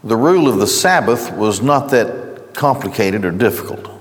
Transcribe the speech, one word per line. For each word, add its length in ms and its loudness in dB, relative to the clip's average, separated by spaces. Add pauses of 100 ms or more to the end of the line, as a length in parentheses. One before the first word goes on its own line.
the 140 -2
rule 320 4
of 100 2
the 80 2
Sabbath 640 0
was 300 -2
not 280 2
that 640 -2
complicated 720 -2
or 60 0
difficult. 580 -2 (120)